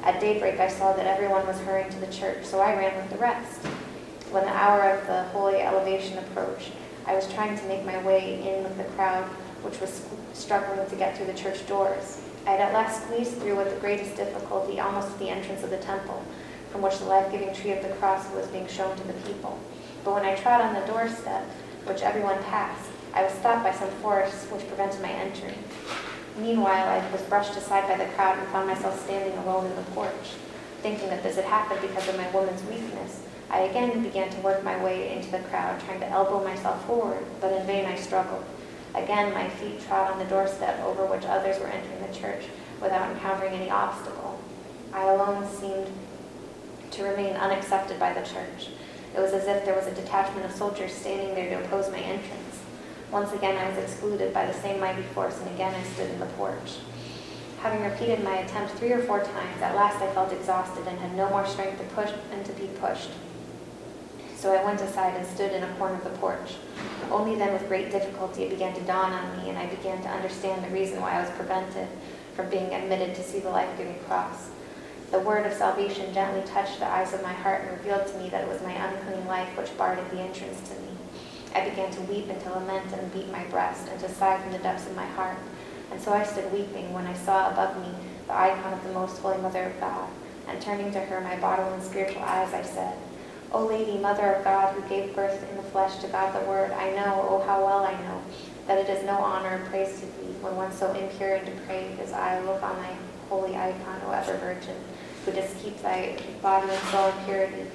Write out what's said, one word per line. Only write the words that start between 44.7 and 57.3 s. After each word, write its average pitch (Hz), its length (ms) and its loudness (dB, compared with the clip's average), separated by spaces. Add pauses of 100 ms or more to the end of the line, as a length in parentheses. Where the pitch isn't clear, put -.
I 190 100 0
alone 196 440 6
seemed 196 400 -4 (1040)
to 202 120 -6
remain 196 320 0
unaccepted 196 640 2
by 180 140 4
the 180 80 -2
church. - 480 -8 (460)
It - 40 0
was 190 140 4
as 190 140 2
if 202 180 4
there 190 100 4
was 190 120 2
a 185 80 -4
detachment 196 500 0
of 185 60 -4
soldiers 202 420 -2
standing 196 400 -2
there 185 160 -2
to 180 160 -2
oppose 196 240 0
my 190 100 -4
entrance. - 600 -6 (500)
Once 202 220 2
again 190 240 2
I 190 120 0
was 190 80 -2
excluded 190 560 0
by 196 120 4
the 185 80 0
same 196 260 -2
mighty 190 220 0
force, - 380 -2
and 180 160 -6
again 190 180 0
I 185 100 -4
stood 90 260 -2
in - 100 -4
the 92 60 -2 (120)
porch. - 420 -4 (840)